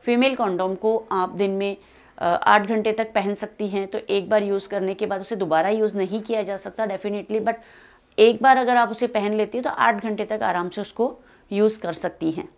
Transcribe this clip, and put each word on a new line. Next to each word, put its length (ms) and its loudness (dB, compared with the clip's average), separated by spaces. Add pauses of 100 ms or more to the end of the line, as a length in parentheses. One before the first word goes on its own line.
फीमेल 320 2
कॉन्डोम 400 0
को 380 -2
आप 160 0
दिन 220 0
में, 260 -2 (420)
अ, 60 -6
आठ 420 4
घंटे 260 0
तक 220 -4
पहन 200 0
सकती 340 -6
हैं, 200 -4
तो 100 -6
एक 320 -2
बार 120 4
यूज़ 260 -2
करने 260 -2
के 120 -4
बाद 140 -4
उसे 160 -8
दोबारा 320 2
यूज़ 280 0
नहीं 240 -2
किया 220 -4
जा 140 -6
सकता 300 -4
definitely, 540 -4
but 140 -2 (640)
एक 240 6
बार 140 8
अगर 200 2
आप 140 4
उसे 160 -4
पहन 280 -2
लेती 240 -2
हैं 60 -6
तो 60 -2
आठ 320 2
घंटे 220 -4
तक 180 -4
आराम 260 0
से 120 -8
उसको 380 -4 (340)
यूज़ 300 2
कर 100 -4
सकती 380 -4
हैं। 280 -6